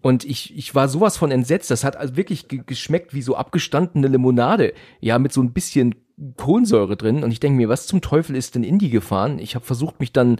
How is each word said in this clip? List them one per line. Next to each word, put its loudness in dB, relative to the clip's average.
Und 2
ich, -10
ich -8
war 2
sowas 0
von 0
entsetzt. 0
Das -2
hat -4
also -8
wirklich -4
ge-, -8
geschmeckt -4
wie -4
so -2
abgestandene 0
Limonade. 2
Ja, 0
mit 0
so 2
ein 0
bisschen 0
Kohlensäure 2
drin. 0
Und 0
ich -4
denke 2
mir, 4
was -2
zum 0
Teufel 0
ist -6
denn 0
in 2
die 2
gefahren? 0
Ich -12
hab -10
versucht, -4
mich -6
dann, 4